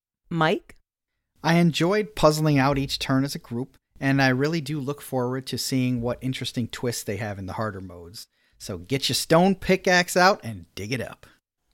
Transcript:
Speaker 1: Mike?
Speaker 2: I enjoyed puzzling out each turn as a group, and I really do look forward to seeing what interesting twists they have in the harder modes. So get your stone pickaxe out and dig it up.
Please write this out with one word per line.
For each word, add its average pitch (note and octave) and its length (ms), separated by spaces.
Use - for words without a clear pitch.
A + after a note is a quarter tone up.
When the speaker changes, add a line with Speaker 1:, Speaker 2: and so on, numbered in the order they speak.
Speaker 1:
Mike? E3 480
Speaker 2:
I E3 120
enjoyed F3 600
puzzling D#3 420
out C#3 200
each C#3 200
turn C3+ 280
as C#3+ 100
a E3+ 40
group, A#2+ 360
and C#3 220
I C3 80
really D3 320
do D3 180
look C#3+ 220
forward C3 460
to C3 100
seeing B2+ 440
what A#2+ 200
interesting B2+ 480
twists - 340
they G2+ 140
have G#2 200
in G2 80
the F#2 80
harder G#2+ 280
modes. F2 460
So G2+ 200
get C3 320
your B2+ 60
stone F3+ 400
pickaxe F#3 640
out F#3+ 260
and G#2 220
dig G#2 180
it A#2+ 80
up. - 240